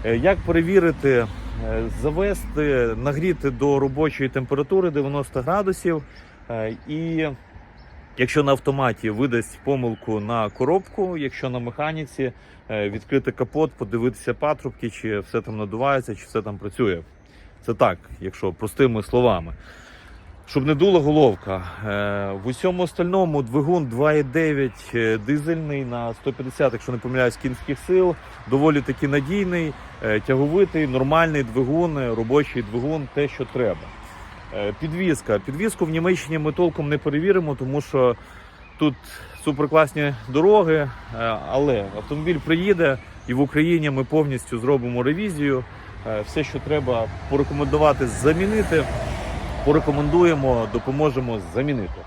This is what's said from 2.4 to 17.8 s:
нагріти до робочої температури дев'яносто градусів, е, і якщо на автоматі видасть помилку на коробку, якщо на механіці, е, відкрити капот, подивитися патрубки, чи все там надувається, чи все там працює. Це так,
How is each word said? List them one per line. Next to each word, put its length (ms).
нагріти 540
до 280
робочої 500
температури 640
дев'яносто 500
градусів, 640
е, 260
і 400
якщо 260
на 80
автоматі 580
видасть 540
помилку 560
на 300
коробку, 680
якщо 320
на 100
механіці, 720
е, 200
відкрити 420
капот, 400
подивитися 640
патрубки, 560
чи 300
все 220
там 160
надувається, 580
чи 100
все 160
там 160
працює. 440
Це 80
так, 240